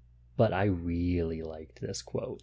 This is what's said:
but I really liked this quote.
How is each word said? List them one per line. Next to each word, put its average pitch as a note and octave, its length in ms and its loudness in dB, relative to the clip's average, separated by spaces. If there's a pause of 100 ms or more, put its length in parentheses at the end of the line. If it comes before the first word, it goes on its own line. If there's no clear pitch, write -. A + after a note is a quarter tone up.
(360)
but A2+ 160 4
I F#2 120 2
really E2+ 800 0
liked D#2+ 380 -12
this G#2 220 -6
quote. - 400 -8